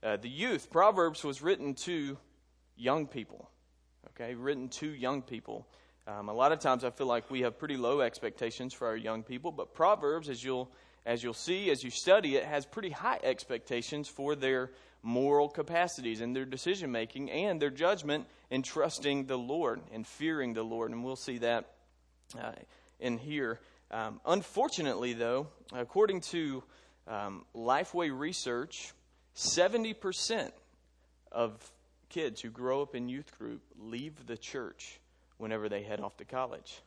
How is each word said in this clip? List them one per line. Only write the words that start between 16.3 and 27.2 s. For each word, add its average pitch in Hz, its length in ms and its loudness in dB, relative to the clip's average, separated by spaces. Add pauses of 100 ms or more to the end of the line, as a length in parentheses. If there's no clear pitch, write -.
their 135 100 0
decision-making 131 840 -2
and 165 300 0
their 147 100 4
judgment 151 560 2 (240)
in 131 120 0
trusting 143 640 0
the 127 100 0
Lord 123 440 0 (120)
and 110 140 -8
fearing 143 480 -2
the 110 80 0
Lord. 113 280 -2
And 117 140 -6
we'll 131 100 -4
see 123 240 -6
that, 117 280 2 (720)
uh, 120 120 -8 (460)
in 120 200 -2
here. 131 420 -4 (300)
Um, 110 360 -6
unfortunately, 156 840 0
though, 120 360 0 (240)
according 185 500 2 (100)
to, 143 320 -2 (420)
um, 101 380 -6 (100)